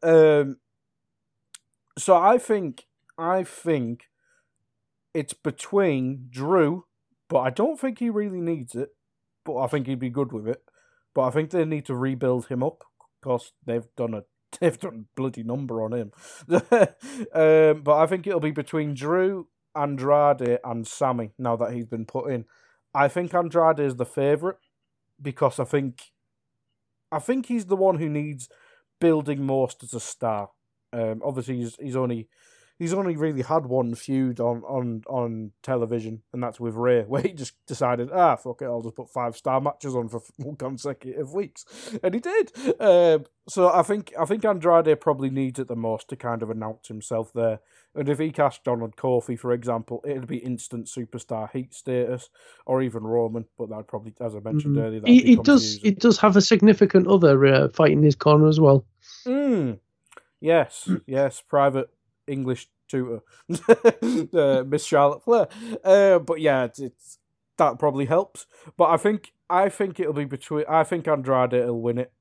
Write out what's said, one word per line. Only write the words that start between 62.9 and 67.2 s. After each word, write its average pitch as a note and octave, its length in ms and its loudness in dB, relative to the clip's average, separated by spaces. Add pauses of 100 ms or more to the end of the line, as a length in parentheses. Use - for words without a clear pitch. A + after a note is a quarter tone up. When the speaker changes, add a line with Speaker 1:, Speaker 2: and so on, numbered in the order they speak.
Speaker 1:
<laughs> - 200 -6 (640)
uh, C#3 340 2
Miss D3 180 -4
Charlotte C#3+ 380 2
Flair. A#3 240 2 (360)
Uh, F#3+ 360 6
but D#3+ 220 -6
yeah, C3+ 240 2
it's, A#2 140 -12
it's, - 400 -16 (380)